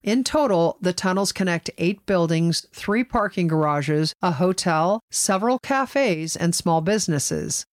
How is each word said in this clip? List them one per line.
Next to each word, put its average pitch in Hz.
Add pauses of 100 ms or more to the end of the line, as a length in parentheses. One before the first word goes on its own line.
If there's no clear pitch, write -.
In 240
total, 202
the 180
tunnels 185
connect 175
eight 180
buildings, 170
three 220
parking 202
garages, 151
a 180
hotel, 180 (100)
several 220
cafes, 247
and 170
small 165
businesses. 165